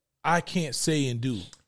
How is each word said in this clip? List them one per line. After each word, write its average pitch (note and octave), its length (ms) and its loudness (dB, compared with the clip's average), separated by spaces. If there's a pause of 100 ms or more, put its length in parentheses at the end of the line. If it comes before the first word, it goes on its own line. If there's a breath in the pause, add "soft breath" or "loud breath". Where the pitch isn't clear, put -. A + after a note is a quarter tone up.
(240)
I E3 160 4
can't D#3+ 340 -2
say D3 340 2
and A#2+ 120 -2
do. B2 200 -2 (280)